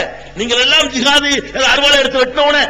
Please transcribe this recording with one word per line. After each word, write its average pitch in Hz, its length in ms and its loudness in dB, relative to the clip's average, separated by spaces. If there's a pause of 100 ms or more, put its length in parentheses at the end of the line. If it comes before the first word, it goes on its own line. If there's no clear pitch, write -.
(360)
நீங்கள் 240 240 -2
எல்லாம் 285 300 2
ஜிஹாது, 285 420 0 (320)
அருவாளை 277 360 2
எடுத்து 254 260 0
வெட்டினவன, 294 320 0 (120)